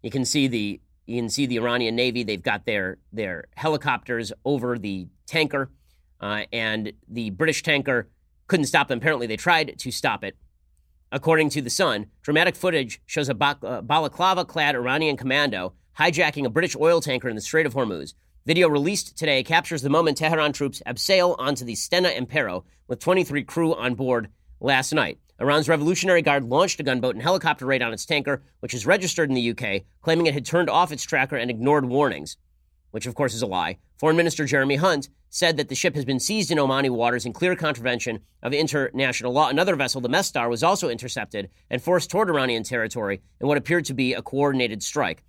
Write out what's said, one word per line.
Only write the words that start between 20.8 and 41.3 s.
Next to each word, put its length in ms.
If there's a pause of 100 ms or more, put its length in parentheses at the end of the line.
abseil 500
onto 260
the 120
Stena 420
Impero 460 (240)
with 100
twenty-three 460
crew 320
on 180
board 360 (300)
last 340
night. 260 (200)
Iran's 300
Revolutionary 540
Guard 200
launched 360
a 40
gunboat 300
and 80
helicopter 460
raid 160
on 100
its 120
tanker, 360 (180)
which 140
is 140
registered 420
in 60
the 60
U 120
K, 320 (160)
claiming 240
it 80
had 120
turned 260
off 200
its 120
tracker 320
and 160
ignored 340
warnings, 500 (540)
which 160
of 80
course 220
is 80
a 40
lie. 300 (220)
Foreign 180
Minister 280
Jeremy 320
Hunt 320 (200)
said 280
that 120
the 60
ship 180
has 100
been 160
seized 300
in 80
Omani 320
waters 380
in 60
clear 220
contravention 640 (200)
of 120
international 800
law. 160
Another 260
vessel, 260
the 80
Mestar, 400
was 140
also 260
intercepted 600 (200)